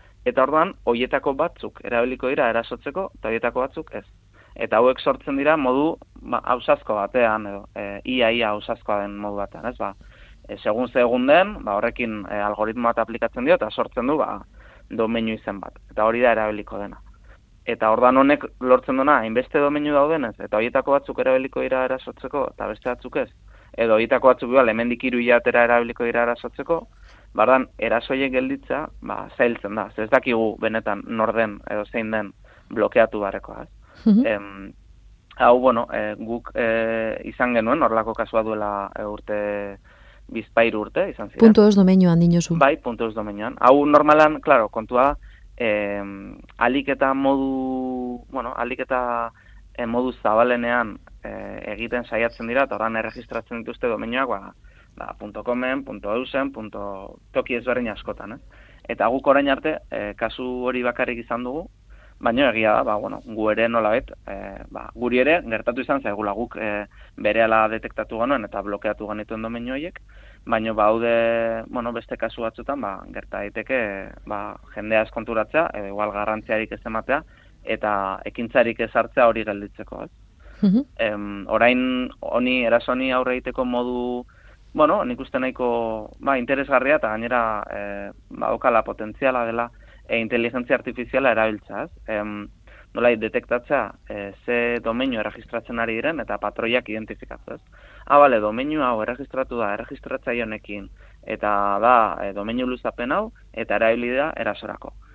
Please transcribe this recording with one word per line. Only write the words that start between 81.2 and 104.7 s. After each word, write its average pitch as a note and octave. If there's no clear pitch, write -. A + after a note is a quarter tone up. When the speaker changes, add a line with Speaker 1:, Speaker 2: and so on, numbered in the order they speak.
Speaker 1:
orain B2+
honi, B2
eraso A#2
honi C3
aurre B2+
egiteko B2+
modu, B2
bueno, D#3+
nik B2
uste C3
nahiko, A#2+
ba, C3+
interesgarria C3+
eta C3
gainera, A2+
eh, G2+
badaukala A2+
potentziala A#2
dela, A#2
eh, A#2
inteligentzia A#2+
artifiziala B2
erabiltzea, A2
ez? F3
Em, G#2
nolait A#2
detektatzea, A#2+
eh, G2+
ze A#2+
domeinu A#2+
erregistratzen A2+
ari A2+
diren C#3+
eta G#2+
patroiak A#2
identifikatzea, A2
ez? -
Ah, C#3+
bale, C3+
domeinu B2+
hau A#2+
erregistratu B2
da, G2+
erregistratzaile A#2+
honekin, G#2
eta G2+
da, A2+
eh, G2
domeinu A2+
luzapen B2
hau, G#3+
eta A2
erabili A#2
da D3
erasorako. G#2